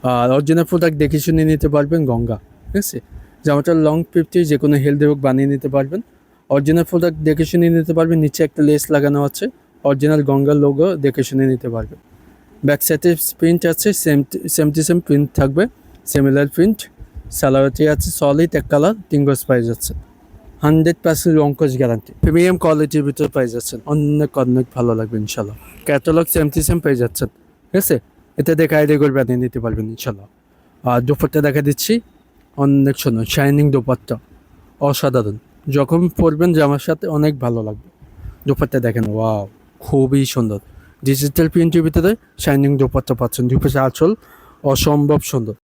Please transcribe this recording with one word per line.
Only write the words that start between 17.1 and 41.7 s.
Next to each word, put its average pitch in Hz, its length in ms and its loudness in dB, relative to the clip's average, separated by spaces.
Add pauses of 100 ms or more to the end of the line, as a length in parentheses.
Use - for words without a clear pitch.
সালোয়ারটি 135 580 0
আছে 151 220 -2
সলিড 156 440 0
এক 143 160 -2
কালার, 156 240 2 (160)
তিন 143 140 2
গজ 135 200 0
পায়ে 123 180 0
যাচ্ছে। 113 320 -6 (680)
হান্ড্রেড 160 400 4
পার্সেন্ট 160 360 2
রং 143 160 2
কোশ 135 220 -2
গ্যারান্টি, 117 440 -2
প্রিমিয়াম 175 360 2
কোয়ালিটির 151 460 0
ভিতরে 143 260 -2
পেয়ে 127 200 -2
যাচ্ছেন। 117 380 -10
অনেক, 147 520 0
অনেক 127 360 0
ভালো 120 200 0
লাগবে 113 240 -6
ইনশাল্লাহ। 107 380 -8 (280)
ক্যাটালগ 156 500 0
same 156 160 0
to 147 180 -2
same 170 120 0
পেয়ে 139 160 0
যাচ্ছেন, 120 320 -4
ঠিক - 480 -10
আছে? 175 220 0 (380)
এটা 156 180 2
দেখে 156 220 2
আইডিয়া 151 220 4
করে 143 140 2
বানিয়ে 127 240 0
নিতে 123 240 -4
পারবেন 113 260 -4
ইনশাল্লাহ। 110 400 -10 (640)
আর 123 120 2
দুপাট্টা 139 400 0
দেখা 147 220 0
দিচ্ছি, 147 380 0 (560)
অনেক 139 420 2
সুন্দর 113 260 -2
শাইনিং 143 460 2
দুপাট্টা, 127 460 -2 (640)
অসাধারণ। 127 580 -2 (300)
যখন 151 400 2
পরবেন 165 440 2
জামার 147 260 2
সাথে - 280 -4
অনেক 151 320 0
ভালো 120 240 -2
লাগবে। 107 260 -10 (580)
দুপাট্টা 139 340 -2
দেখেন, 113 280 -2
ওয়াও, 110 400 -2 (300)
খুবই 135 460 0
সুন্দর। 113 340 -4 (460)
ডিজিটাল 139 440 0
প্রিন্টের 165 340 2